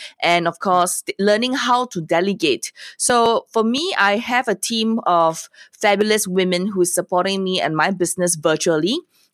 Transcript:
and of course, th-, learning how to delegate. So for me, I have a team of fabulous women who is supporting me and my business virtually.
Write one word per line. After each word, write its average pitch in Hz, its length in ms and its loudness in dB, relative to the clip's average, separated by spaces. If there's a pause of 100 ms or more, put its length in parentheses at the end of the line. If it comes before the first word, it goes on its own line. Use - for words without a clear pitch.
(220)
and 170 260 2
of 170 120 -4
course, 180 420 2
th-, - 180 -10
learning 220 360 2
how 247 320 0
to 185 120 -8
delegate. 170 720 0 (240)
So 233 560 2
for 220 140 2
me, 285 320 -2
I 202 180 2
have 240 320 -2
a 202 80 0
team 226 500 -2
of 170 440 2 (280)
fabulous 214 480 2
women 185 420 0
who 196 160 -2
is 175 120 -2
supporting 190 480 0
me 185 160 -2
and 156 160 -2
my 160 160 2
business 175 440 -2
virtually. 160 680 0 (320)